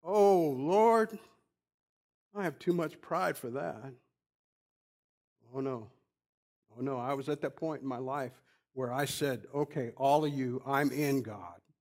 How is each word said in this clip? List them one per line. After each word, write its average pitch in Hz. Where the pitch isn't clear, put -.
Oh, 190
Lord, 208
I 202
have 156
too 175
much 165
pride 170
for 123
that. 135
Oh, 131
no. 127
Oh, 123
no. 135
I 123
was 139
at 147
that 139
point 156
in 135
my 127
life 131
where 127
I 139
said, 135
"Okay, 143
all 143
of 147
you, 131
I'm 139
in, 139
God." 98